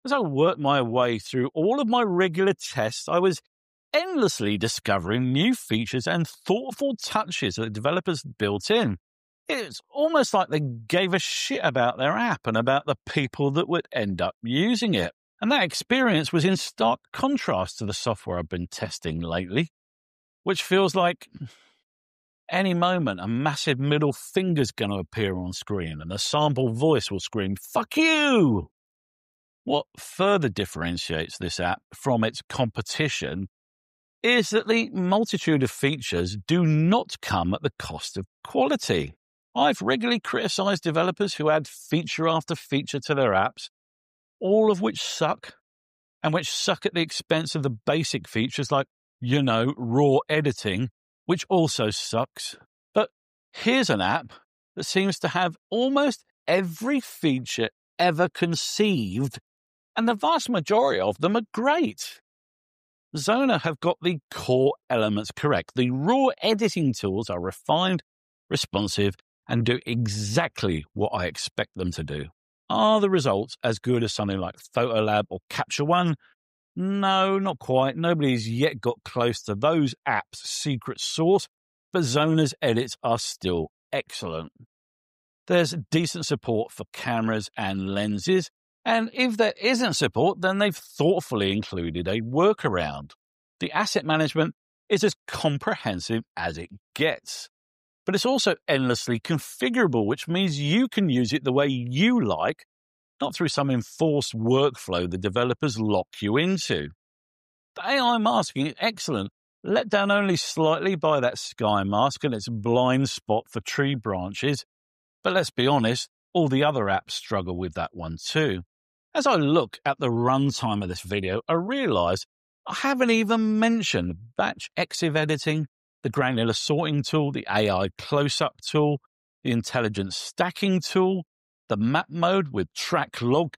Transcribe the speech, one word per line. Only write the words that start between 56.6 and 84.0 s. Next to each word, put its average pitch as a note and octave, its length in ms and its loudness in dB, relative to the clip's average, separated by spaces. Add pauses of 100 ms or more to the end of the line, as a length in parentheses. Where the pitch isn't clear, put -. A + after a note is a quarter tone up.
feature C3 680 -2 (300)
ever F3 300 2
conceived, D3 1120 0 (580)
and A3+ 120 0
the A#3+ 60 2
vast D4 340 0
majority G#3+ 520 2
of G2+ 180 0
them F3 180 2
are A#3 60 0 (100)
great. C#4+ 680 -2 (960)
Zona A3 420 2
have D#3+ 220 -4
got F3 220 2
the E3+ 180 0 (100)
core C3 440 2 (140)
elements G#2+ 460 0
correct. C3+ 400 0
The B2 160 2
raw G#3+ 380 2 (140)
editing G3 500 2
tools G#2 360 -2
are F2+ 120 -4
refined, E3 640 0 (460)
responsive, G2+ 680 0 (320)
and A#2 160 0
do B2 220 2
exactly G#2+ 1080 -2
what G#2 220 -2
I F#2+ 100 -2
expect - 500 -6
them F2+ 180 -4
to E2 120 -6
do. C#2+ 220 -8 (420)
Are G#3+ 320 4
the G3+ 80 2
results B2 540 0
as A2+ 160 0
good B2 260 0
as G#2+ 80 -2
something G2+ 260 -2
like F2+ 200 -6
Photolab A2 720 0
or F#2 80 -6 (100)
Capture - 380 -4
One? E3+ 300 2 (600)
No, F#3+ 640 0
not F#3+ 200 -2
quite. C3 380 0
Nobody's D3 500 2
yet A#2+ 320 0
got A#2+ 280 -4
close A#2+ 380 0
to G#2+ 100 -4
those C#3+ 400 2 (120)
apps' A2+ 300 -2
secret - 640 -6
sauce, F3 480 2 (460)
but F3+ 80 2
Zona's D3+ 580 2
edits A#2+ 420 0
are A#2 160 0
still F2 540 -4 (180)
excellent. E2 640 -8 (920)